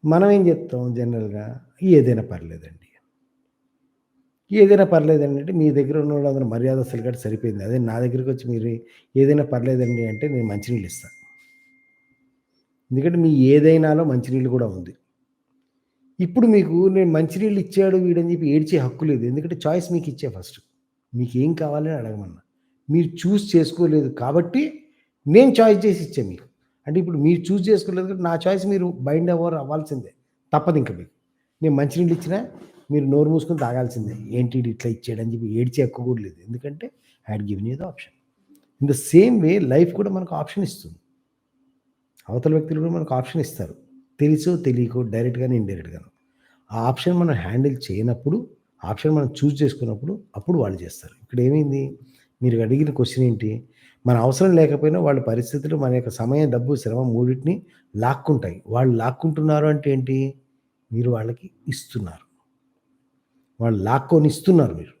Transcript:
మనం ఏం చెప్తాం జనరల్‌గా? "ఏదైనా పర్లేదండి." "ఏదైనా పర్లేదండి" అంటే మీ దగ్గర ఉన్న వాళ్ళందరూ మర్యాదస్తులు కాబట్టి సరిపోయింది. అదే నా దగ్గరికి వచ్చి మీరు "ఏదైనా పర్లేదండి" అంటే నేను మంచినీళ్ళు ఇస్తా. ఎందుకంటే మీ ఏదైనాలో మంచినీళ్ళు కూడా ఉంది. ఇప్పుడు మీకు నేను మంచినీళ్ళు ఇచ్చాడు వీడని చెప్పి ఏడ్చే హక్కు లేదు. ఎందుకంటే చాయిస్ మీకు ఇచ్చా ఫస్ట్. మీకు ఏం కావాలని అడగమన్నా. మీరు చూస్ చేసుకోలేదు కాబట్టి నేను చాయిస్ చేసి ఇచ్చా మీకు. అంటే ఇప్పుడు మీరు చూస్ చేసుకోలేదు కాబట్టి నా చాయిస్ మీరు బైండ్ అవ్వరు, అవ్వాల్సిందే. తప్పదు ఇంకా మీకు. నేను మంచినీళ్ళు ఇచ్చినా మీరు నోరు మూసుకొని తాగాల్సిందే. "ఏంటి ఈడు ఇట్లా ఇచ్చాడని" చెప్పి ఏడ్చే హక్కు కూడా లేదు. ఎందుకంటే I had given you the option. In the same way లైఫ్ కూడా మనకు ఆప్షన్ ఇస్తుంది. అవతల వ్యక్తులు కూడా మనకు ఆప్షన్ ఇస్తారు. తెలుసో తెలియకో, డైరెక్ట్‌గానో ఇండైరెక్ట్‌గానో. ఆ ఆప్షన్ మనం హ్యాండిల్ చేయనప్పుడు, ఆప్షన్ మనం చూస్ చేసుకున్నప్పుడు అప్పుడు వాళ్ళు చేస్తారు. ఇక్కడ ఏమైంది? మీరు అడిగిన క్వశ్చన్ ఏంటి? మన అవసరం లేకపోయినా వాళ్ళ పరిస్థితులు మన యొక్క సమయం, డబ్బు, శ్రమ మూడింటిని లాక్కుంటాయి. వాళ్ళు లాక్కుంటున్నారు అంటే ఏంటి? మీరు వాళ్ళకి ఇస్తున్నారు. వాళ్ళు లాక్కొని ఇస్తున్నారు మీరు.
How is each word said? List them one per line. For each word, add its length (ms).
మనం 240
ఏం 160
చెప్తాం 460
జనరల్‌గా? 720
"ఏదైనా 380
పర్లేదండి." 640
"ఏదైనా 320
పర్లేదండి" 560
అంటే 140
మీ 180
దగ్గర 280
ఉన్న 140
వాళ్ళందరూ 320
మర్యాదస్తులు 560
కాబట్టి 200
సరిపోయింది. 420
అదే 140
నా 220
దగ్గరికి 300
వచ్చి 200
మీరు 300
"ఏదైనా 240
పర్లేదండి" 640
అంటే 220
నేను 200
మంచినీళ్ళు 400
ఇస్తా. 220
ఎందుకంటే 260
మీ 120
ఏదైనాలో 760
మంచినీళ్ళు 460
కూడా 180
ఉంది. 260
ఇప్పుడు 280
మీకు 400
నేను 240
మంచినీళ్ళు 480
ఇచ్చాడు 380
వీడని 340
చెప్పి 180
ఏడ్చే 280
హక్కు 280
లేదు. 200
ఎందుకంటే 420
చాయిస్ 240
మీకు 180
ఇచ్చా 200
ఫస్ట్. 300
మీకు 220
ఏం 160
కావాలని 400
అడగమన్నా. 480
మీరు 180
చూస్ 480
చేసుకోలేదు 540
కాబట్టి 720
నేను 340
చాయిస్ 240
చేసి 180
ఇచ్చా 260
మీకు. 140
అంటే 120
ఇప్పుడు 180
మీరు 360
చూస్ 160
చేసుకోలేదు 380
కాబట్టి 160
నా 240
చాయిస్ 180
మీరు 340
బైండ్ 320
అవ్వరు, 240
అవ్వాల్సిందే. 580
తప్పదు 240
ఇంకా 160
మీకు. 160
నేను 140
మంచినీళ్ళు 380
ఇచ్చినా 340
మీరు 140
నోరు 240
మూసుకొని 300
తాగాల్సిందే. 800
"ఏంటి 220
ఈడు 100
ఇట్లా 220
ఇచ్చాడని" 420
చెప్పి 200
ఏడ్చే 300
హక్కు 200
కూడా 180
లేదు. 140
ఎందుకంటే 440
I 120
had 100
given 180
you 100
the 100
option. 280
In 60
the 100
same 300
way 220
లైఫ్ 260
కూడా 160
మనకు 260
ఆప్షన్ 280
ఇస్తుంది. 320
అవతల 240
వ్యక్తులు 260
కూడా 120
మనకు 240
ఆప్షన్ 260
ఇస్తారు. 340
తెలుసో 380
తెలియకో, 440
డైరెక్ట్‌గానో 520
ఇండైరెక్ట్‌గానో. 560
ఆ 160
ఆప్షన్ 300
మనం 160
హ్యాండిల్ 440
చేయనప్పుడు, 580
ఆప్షన్ 260
మనం 160
చూస్ 360
చేసుకున్నప్పుడు 600
అప్పుడు 200
వాళ్ళు 260
చేస్తారు. 300
ఇక్కడ 180
ఏమైంది? 580
మీరు 180
అడిగిన 280
క్వశ్చన్ 360
ఏంటి? 420
మన 120
అవసరం 380
లేకపోయినా 440
వాళ్ళ 200
పరిస్థితులు 560
మన 180
యొక్క 160
సమయం, 420
డబ్బు, 240
శ్రమ 280
మూడింటిని 600
లాక్కుంటాయి. 720
వాళ్ళు 280
లాక్కుంటున్నారు 720
అంటే 240
ఏంటి? 420
మీరు 180
వాళ్ళకి 380
ఇస్తున్నారు. 580
వాళ్ళు 220
లాక్కొని 440
ఇస్తున్నారు 460
మీరు. 280